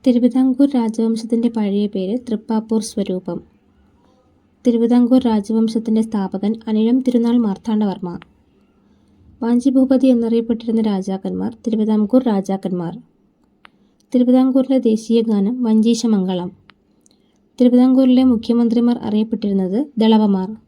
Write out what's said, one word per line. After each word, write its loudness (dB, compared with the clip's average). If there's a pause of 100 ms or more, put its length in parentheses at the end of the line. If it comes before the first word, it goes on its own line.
തിരുവിതാംകൂർ 2
രാജവംശത്തിൻ്റെ -2
പഴയ -2
പേര് -6
തൃപ്പാപ്പൂർ -4
സ്വരൂപം. -6 (1300)
തിരുവിതാംകൂർ 2
രാജവംശത്തിൻ്റെ -2
സ്ഥാപകൻ -4 (160)
അനിഴം 0
തിരുനാൾ 0
മാർത്താണ്ഡവർമ്മ. -4 (1200)
വാഞ്ചി 0
ഭൂപതി 2
എന്നറിയപ്പെട്ടിരുന്ന 0
രാജാക്കന്മാർ -4 (120)
തിരുവിതാംകൂർ 0
രാജാക്കന്മാർ. -4 (1200)
തിരുവിതാംകൂറിലെ 2
ദേശീയ 0
ഗാനം -2
വഞ്ചീശമംഗളം. 0 (1080)
തിരുവിതാംകൂറിലെ 4
മുഖ്യമന്ത്രിമാർ 2
അറിയപ്പെട്ടിരുന്നത് -2 (180)
ദളവമാർ. 2 (160)